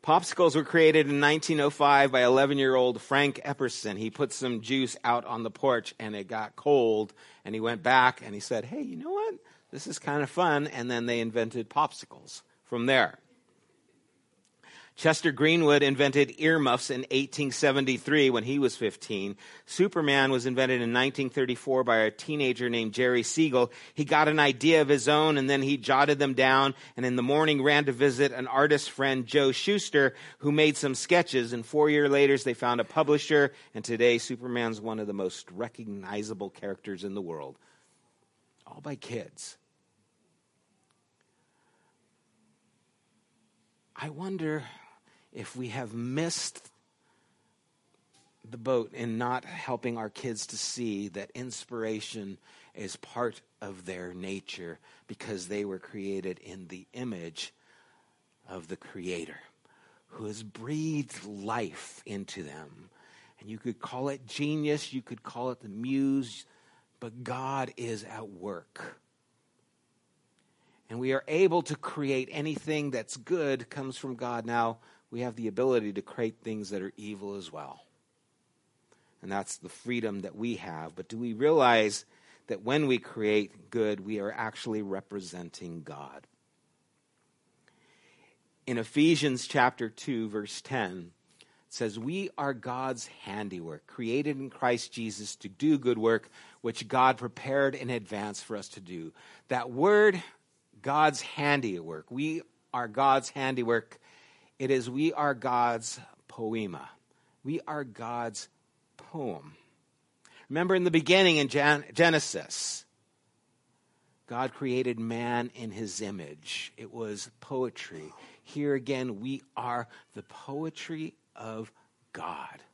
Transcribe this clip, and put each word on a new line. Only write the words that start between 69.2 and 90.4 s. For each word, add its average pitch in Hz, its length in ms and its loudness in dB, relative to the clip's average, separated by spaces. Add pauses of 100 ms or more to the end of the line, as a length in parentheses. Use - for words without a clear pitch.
And 117 100 -10
we 131 140 0
are 135 140 -2
able 170 360 4
to 151 120 -6
create 135 560 -4
anything 151 580 -4
that's 120 280 -8
good 135 520 -2
comes 135 280 -10
from 131 180 -10
God. 120 320 -6
Now, 117 300 0 (320)
we 117 120 -8
have 117 160 -6
the 117 100 -4
ability 110 460 2
to 98 80 -6
create 110 420 -6
things 107 280 -8
that 98 100 -6
are 98 160 -8
evil 101 380 -12
as 87 140 -12
well. 73 300 -16 (1400)
And 95 100 -10
that's 98 240 -6
the - 140 -18
freedom 113 540 -6
that 95 120 -12
we 113 200 -4
have. 82 420 -12
But 90 100 -14
do 113 100 -12
we 120 140 -6
realize 120 720 4 (440)
that 98 140 -8
when 139 260 0
we 127 100 4
create 107 720 -2
good, 107 320 -2
we 104 180 -6
are 101 140 -6
actually 110 480 -6
representing 90 1000 -10
God? 71 440 -16 (2500)
In 120 120 -4
Ephesians 147 680 2
chapter 123 400 2
two, 113 400 -6
verse 104 320 -8